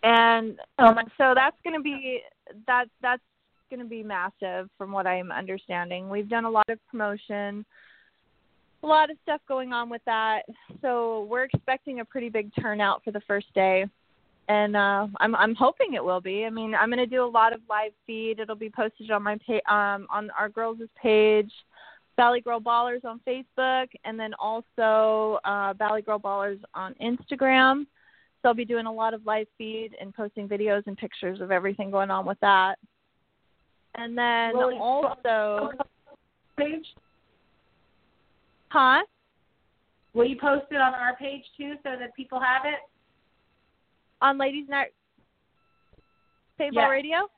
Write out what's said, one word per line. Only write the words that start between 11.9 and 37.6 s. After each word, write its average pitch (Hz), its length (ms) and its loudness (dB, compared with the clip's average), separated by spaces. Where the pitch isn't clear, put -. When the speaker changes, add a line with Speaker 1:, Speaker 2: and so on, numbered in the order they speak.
Speaker 1:
a 226 40 -8
pretty 240 240 -8
big 214 220 -4
turnout 208 420 0
for 220 80 -8
the 208 100 -6
first 202 340 -4
day. 190 300 4
And, 208 280 2
uh, 202 300 2
I'm, 226 160 2
I'm 214 200 4
hoping 294 400 2
it 160 80 -4
will 180 180 0
be. 190 240 -6
I 226 40 -4
mean, 220 260 -6
I'm 214 140 2
gonna 247 180 0
do 254 160 0
a 247 40 -2
lot 226 260 4
of 226 160 -12
live 214 220 -2
feed. 220 340 -6
It'll 220 160 -8
be 220 140 -10
posted 220 400 -6
on 208 140 0
my 214 220 -2
pa-, 220 280 0
um, 202 360 0
on 214 280 -6
our 208 100 -2
girls' 226 320 -6
page, 214 500 4
Valley 240 260 4
Girl 233 180 -4
Ballers 240 440 0
on 233 240 -12
Facebook, 262 600 -2
and 220 140 -8
then 220 200 -6
also, 220 1040 2
uh, 196 340 -2
Valley 214 240 0
Girl 214 180 -4
Ballers 202 400 -4
on 185 280 -10
Instagram. 262 840 2
So 247 80 4
I'll 233 60 4
be 240 80 -4
doing 233 220 -4
a 226 80 -8
lot 220 200 -2
of 220 120 -10
live 214 220 -2
feed 220 420 -10
and 196 140 -14
posting 208 340 -8
videos 208 400 0
and 196 100 -10
pictures 190 440 -10
of 185 100 -4
everything 196 400 -2
going 196 180 0
on 190 160 -2
with 190 160 -6
that. 196 340 4
And 233 220 -8
then 233 380 2
Speaker 2:
Will 254 160 2
you 240 80 -6
Speaker 1:
also 220 920 0
Speaker 2:
page? 302 280 -4